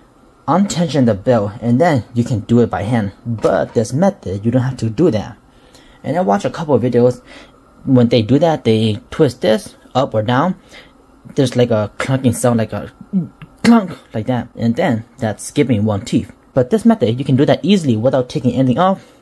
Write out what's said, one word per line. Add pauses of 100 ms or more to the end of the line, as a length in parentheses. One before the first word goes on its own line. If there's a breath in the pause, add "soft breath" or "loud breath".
(480 soft breath)
untension
the
belt,
and
then (100)
you
can
do
it
by
hand. (120)
But
this
method,
you
don't
have
to
do
that. (680 soft breath)
And
I
watch
a
couple
of
videos. (640 loud breath)
When
they
do
that,
they (100)
twist
this (180)
up
or
down. (800 loud breath)
There's,
like,
a
clunking
sound,
like
a (680)
clunk, (160)
like
that.
And
then (140)
that's
skipping
one
teeth. (200)
But
this
method,
you
can
do
that
easily
without
taking
anything
off.